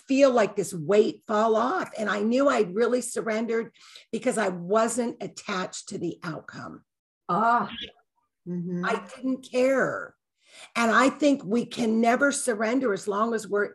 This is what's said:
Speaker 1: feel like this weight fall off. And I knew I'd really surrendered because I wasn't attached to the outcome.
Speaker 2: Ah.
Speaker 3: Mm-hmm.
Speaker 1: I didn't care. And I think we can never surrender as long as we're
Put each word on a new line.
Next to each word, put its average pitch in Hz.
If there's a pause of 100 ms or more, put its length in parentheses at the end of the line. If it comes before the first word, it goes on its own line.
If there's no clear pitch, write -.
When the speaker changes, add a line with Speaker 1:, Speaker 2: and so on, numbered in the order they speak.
Speaker 1:
feel 269
like 220
this 196
weight 190
fall 220
off. 262
And 214
I 208
knew 254
I'd 208
really 240
surrendered 226 (400)
because 226
I 202
wasn't 220
attached -
to 196
the 165
outcome. 143 (460)
Speaker 2:
Ah. 220 (800)
Speaker 3:
Mm-hmm. 175
Speaker 1:
I 208 (140)
didn't 254
care. 247 (600)
And 233
I 247
think 277
we 226
can 226
never 254
surrender 233
as 190
long 214
as 220
we're 202